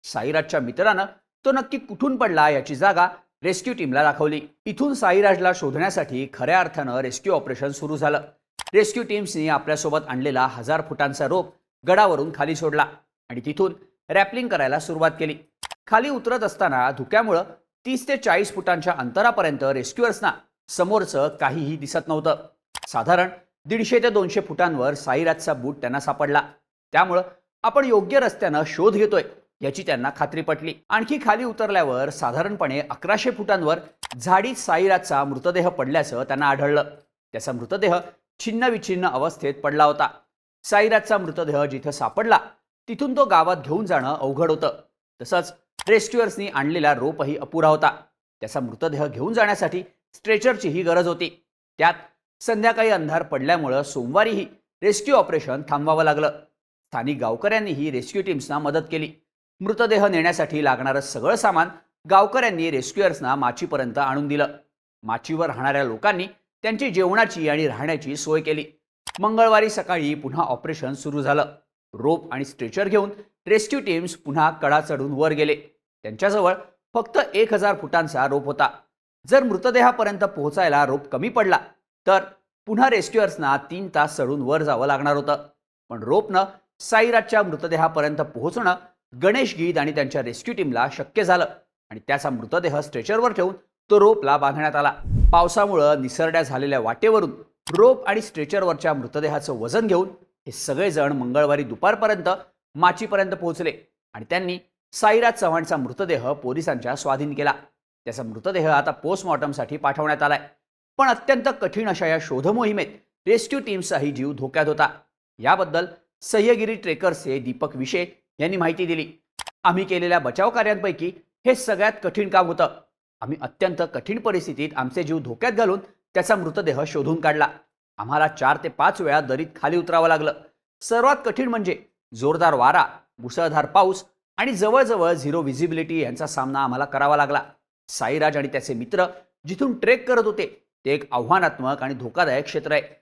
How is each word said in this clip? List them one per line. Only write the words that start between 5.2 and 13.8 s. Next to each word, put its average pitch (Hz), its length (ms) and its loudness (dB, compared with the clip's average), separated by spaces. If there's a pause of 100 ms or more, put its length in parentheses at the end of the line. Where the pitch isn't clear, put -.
शोधण्यासाठी 143 800 -4
खऱ्या 151 260 2
अर्थानं 139 380 -4
रेस्क्यू 131 360 -4
ऑपरेशन 139 380 -4
सुरू 151 260 -8
झालं. 151 240 0 (520)
रेस्क्यू 214 300 2
टीम्सनी 190 440 -4
आपल्यासोबत 151 600 0
आणलेला 131 400 0
हजार 127 420 -2
फुटांचा 139 380 -2
रोप 180 280 -2 (320)
गडावरून 170 480 4
खाली 151 200 -2
सोडला 151 300 0 (440)
आणि 123 160 -10
तिथून 170 280 -2 (360)